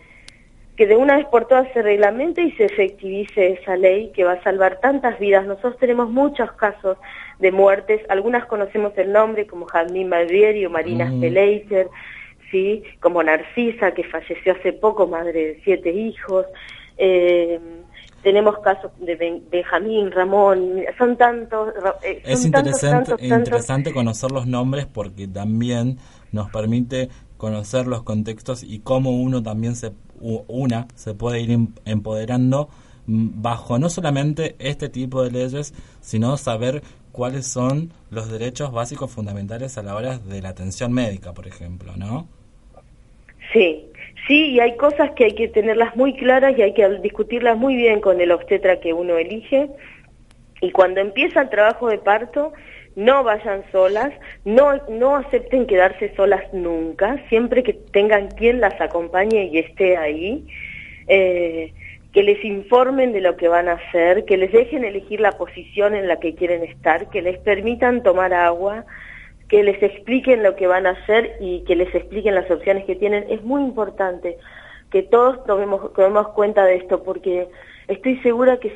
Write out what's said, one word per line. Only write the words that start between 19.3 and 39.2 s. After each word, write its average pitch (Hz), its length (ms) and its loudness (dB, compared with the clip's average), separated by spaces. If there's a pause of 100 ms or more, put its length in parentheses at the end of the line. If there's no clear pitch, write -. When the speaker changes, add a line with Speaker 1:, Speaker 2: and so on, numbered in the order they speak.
Speaker 1:
Benjamín, 190 600 -2
Ramón, 185 680 2 (160)
son 240 200 2
tantos, 226 560 0 (100)
Ra-, 190 200 -2
eh, 185 220 -8
Speaker 2:
Es 131 180 -2
Speaker 1:
son 160 80 2
tantos, 139 200 2 (100)
Speaker 2:
interesante, 147 300 2
Speaker 1:
tantos, 127 180 -4
tantos. 127 80 4 (100)
Speaker 2:
interesante 135 460 -2
conocer 123 380 -4
los 127 160 -6
nombres 131 380 -2
porque 98 420 -10
también 117 720 -2 (340)
nos 104 180 -6
permite 120 600 -4 (280)
conocer 110 480 -4
los 117 180 -6
contextos 110 600 -6
y 107 160 -14
cómo 131 320 0
uno 123 320 -2
también 113 320 -4
se, 113 160 -10 (300)
u-, 110 260 -6
una 120 480 -4
se - 200 -10
puede 117 260 -4
ir 117 100 -2
em-, 117 220 2 (100)
empoderando, 110 840 -2 (380)
mm, 110 340 -2
bajo 117 360 -4
no 165 120 0
solamente 151 680 -2
este 143 280 -6
tipo 127 360 -4
de 120 80 -4
leyes, 127 420 -6 (260)
sino 117 380 -2
saber 123 440 -4 (300)
cuáles 127 360 -6
son 139 440 -2 (180)
los 110 220 -10
derechos 120 400 -8
básicos 117 400 -8
fundamentales 107 640 -10